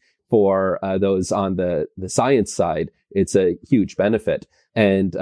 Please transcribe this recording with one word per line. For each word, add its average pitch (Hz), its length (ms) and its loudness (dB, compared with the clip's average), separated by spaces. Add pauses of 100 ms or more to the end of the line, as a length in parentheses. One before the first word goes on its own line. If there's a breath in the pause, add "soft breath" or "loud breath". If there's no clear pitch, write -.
(320)
for, 95 520 2
uh, 95 140 -2
those 95 340 0
on 98 260 -2
the, 87 280 -2 (100)
the 92 140 -10
science 123 420 0
side, 82 380 -2 (220)
it's 98 240 0
a 90 200 2 (140)
huge 104 280 0
benefit. 101 500 -2 (280)
And, 98 460 2